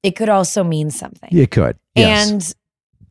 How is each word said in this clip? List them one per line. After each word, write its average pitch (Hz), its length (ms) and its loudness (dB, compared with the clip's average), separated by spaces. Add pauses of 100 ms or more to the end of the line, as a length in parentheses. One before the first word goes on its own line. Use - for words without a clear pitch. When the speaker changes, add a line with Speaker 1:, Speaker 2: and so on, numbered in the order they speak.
Speaker 1:
it 190 120 -2
could 220 140 -2
also 196 340 0
mean 151 280 -2
something. - 400 -14
Speaker 2:
It 160 200 4
could, 71 260 0 (180)
yes. 214 340 2
Speaker 1:
And 190 260 -4 (560)